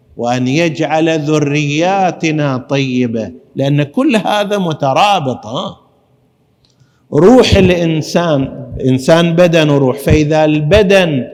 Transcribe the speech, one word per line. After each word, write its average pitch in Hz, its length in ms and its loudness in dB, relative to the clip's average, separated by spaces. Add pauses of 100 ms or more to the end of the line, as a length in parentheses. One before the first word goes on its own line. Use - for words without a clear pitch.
(180)
وأن 123 300 -4
يجعل 160 720 0
ذرياتنا 151 1400 -2
طيبة، 123 720 -4 (240)
لأن 143 280 0
كل 247 320 -2
هذا 208 420 -2
مترابط، 156 880 -2
ها؟ 135 320 -10 (1400)
روح 214 420 6
الإنسان، 165 1120 0 (180)
إنسان 165 500 2
بدن 165 340 4
وروح، 139 300 0
فإذا 156 460 2
البدن 156 800 2 (100)